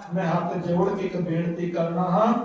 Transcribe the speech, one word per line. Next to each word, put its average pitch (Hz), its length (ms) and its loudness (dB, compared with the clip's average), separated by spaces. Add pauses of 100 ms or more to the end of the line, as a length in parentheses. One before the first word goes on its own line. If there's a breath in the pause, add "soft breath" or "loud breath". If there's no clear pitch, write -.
(140)
ਮੈਂ 180 100 0
ਹੱਥ 170 340 0
ਜੋੜ 175 400 2
ਕੇ - 80 -2
ਇੱਕ 180 120 -4
ਬੇਨਤੀ 170 520 -2
ਕਰਨਾ 170 320 0
ਹਾਂ, 208 320 4 (120)